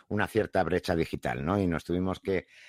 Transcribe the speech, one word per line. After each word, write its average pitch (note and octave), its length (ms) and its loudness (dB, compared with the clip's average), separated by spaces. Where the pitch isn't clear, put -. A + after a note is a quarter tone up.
una G#2 180 0
cierta F#2+ 360 0
brecha F2 320 0
digital, C#2 500 -2
¿no? F#2+ 140 2
Y F#2+ 80 2
nos D#2+ 180 0
tuvimos F2+ 360 -2
que, F#2 260 -2